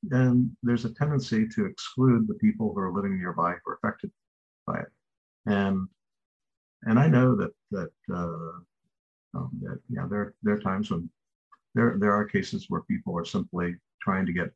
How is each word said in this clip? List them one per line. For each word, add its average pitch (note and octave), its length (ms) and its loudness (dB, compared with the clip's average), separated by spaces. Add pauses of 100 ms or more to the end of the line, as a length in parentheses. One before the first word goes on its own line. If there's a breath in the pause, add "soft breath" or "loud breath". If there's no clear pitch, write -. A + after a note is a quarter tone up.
(120)
and B2+ 400 4 (120)
there's A#2+ 220 2
a A2 80 -4
tendency B2+ 560 0
to G#2 160 -2
exclude A#2 600 2
the G#2 80 -2
people G#2+ 380 2
who G2+ 60 -4
are F#2 140 -2
living G2 240 -2
nearby F2 460 -2
who - 80 -8
are - 100 -8
affected - 300 -6 (560)
by - 120 -4
it. - 80 -10 (600)
And, G2 400 0 (960)
and A2 160 4
I D3+ 80 6
know B2+ 280 6
that, F#2+ 160 -2 (200)
that, F#2 200 -6 (220)
uh, E2+ 460 -6 (760)
um, - 140 -8 (100)
that, - 180 -8 (100)
yeah, F2+ 200 -6
there, G#2 240 -4 (100)
there G#2 100 2
are G#2 60 -2
times F#2+ 320 -4
when E2+ 180 -4 (640)
there, A#2 260 2
there G#2 140 4
are G#2 120 2
cases - 440 -4
where F2 120 -4
people - 360 -4
are E2+ 80 -4
simply F2 500 -4 (260)
trying F#2+ 260 0
to F2 60 -2
get F2 220 -2